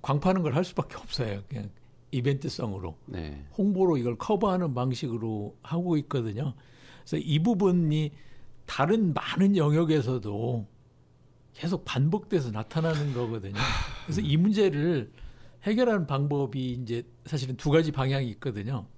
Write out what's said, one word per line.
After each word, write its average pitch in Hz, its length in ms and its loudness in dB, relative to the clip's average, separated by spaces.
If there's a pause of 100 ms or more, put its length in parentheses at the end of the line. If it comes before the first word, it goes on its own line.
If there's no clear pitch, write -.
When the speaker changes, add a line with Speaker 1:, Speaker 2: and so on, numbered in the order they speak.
Speaker 1:
광파는 185 400 2
걸 139 140 0
할 180 80 4
수밖에 - 320 -4
없어요. 104 540 -6
그냥 104 200 -8 (420)
이벤트성으로. 120 920 -2
Speaker 2:
네. 73 400 -8 (120)
Speaker 1:
홍보로 185 400 4
이걸 120 200 -2
커버하는 185 560 0
방식으로 117 880 -2
하고 170 360 0
있거든요. 123 560 -2 (520)
그래서 156 120 -2
이 151 220 2
부분이 175 720 2 (540)
다른 180 480 2
많은 196 440 4
영역에서도 127 1120 2 (840)
계속 175 320 -4
반복돼서 151 680 0
나타나는 147 600 -2
거거든요. 110 420 -4 (500)
그래서 165 160 -2
이 151 160 2
문제를 170 760 2 (520)
해결하는 214 440 2
방법이 139 640 0 (100)
이제 117 220 -4 (220)
사실은 131 320 -4
두 - 120 -2
가지 156 220 4
방향이 135 400 0
있거든요. 110 540 -6 (120)